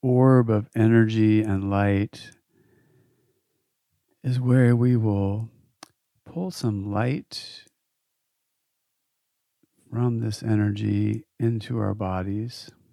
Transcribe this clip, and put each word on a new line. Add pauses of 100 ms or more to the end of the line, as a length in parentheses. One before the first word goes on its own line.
orb
of
energy
and
light (1900)
is
where
we
will (760)
pull
some
light (2250)
from
this
energy (140)
into
our
bodies. (220)